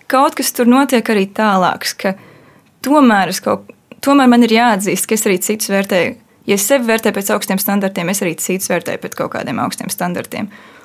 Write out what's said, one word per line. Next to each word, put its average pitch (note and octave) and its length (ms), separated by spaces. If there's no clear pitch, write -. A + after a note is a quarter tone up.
kaut C#4+ 280
kas - 160
tur A#3+ 160
notiek B3+ 400
arī G3 240
tālāks, G3 640
ka F#3+ 160
tomēr A3+ 480
es - 80
kaut, G3+ 240
tomēr C#4 260
man A#3+ 160
ir A3+ 80
jāatzīst, G#3 560
ka A3 80
es - 80
arī F#3 160
citus G#3+ 320
vērtēju. G3 400
Ja G3+ 80
es G3+ 80
sevi C4+ 240
vērtēju A3 300
pēc G3 180
augstiem G3 240
standartiem, G3 540
es G3+ 100
arī E3 160
citus F#3 320
vērtēju F3+ 320
pēc F#3 160
kaut - 160
kādiem - 240
augstiem - 320
standartiem. - 560